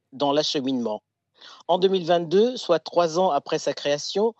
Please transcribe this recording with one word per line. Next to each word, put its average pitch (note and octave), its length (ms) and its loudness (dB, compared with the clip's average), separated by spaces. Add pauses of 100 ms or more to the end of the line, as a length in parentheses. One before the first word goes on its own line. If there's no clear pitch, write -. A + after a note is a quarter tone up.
(120)
dans C#3 200 0
l'acheminement. C3 720 -2 (640)
En F3 100 4
deux F#3 100 4
mille F#3 160 0
vingt-deux, F3 540 2
soit E3 220 0
trois E3+ 380 0
ans F#3 120 2
après D3+ 280 -2
sa D3 140 -4
création, G3 680 -2